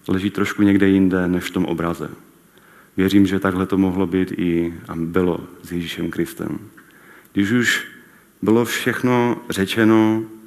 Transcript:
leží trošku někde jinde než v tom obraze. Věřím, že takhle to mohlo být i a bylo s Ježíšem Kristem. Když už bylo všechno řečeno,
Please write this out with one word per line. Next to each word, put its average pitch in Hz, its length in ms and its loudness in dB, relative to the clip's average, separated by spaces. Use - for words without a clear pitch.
leží 95 220 -2
trošku 101 340 -2
někde 98 240 6
jinde 95 400 4
než 90 160 -2
v - 80 -10
tom 92 140 -2
obraze. 82 440 -4
Věřím, 95 300 4
že 95 120 0
takhle 92 260 0
to 95 120 -2
mohlo 95 300 2
být 92 240 -2
i 85 420 -2
a 82 80 -10
bylo 82 520 -2
s - 80 -16
Ježíšem 85 400 -6
Kristem. 80 480 -6
Když 101 180 0
už 120 360 0
bylo 113 240 2
všechno 120 840 0
řečeno, 110 760 2